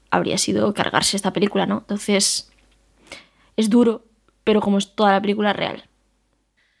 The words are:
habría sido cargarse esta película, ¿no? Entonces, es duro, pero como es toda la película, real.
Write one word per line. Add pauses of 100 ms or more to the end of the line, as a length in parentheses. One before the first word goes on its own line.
habría
sido
cargarse
esta
película,
¿no?
Entonces, (1040)
es
duro, (400)
pero
como
es
toda
la
película,
real. (1000)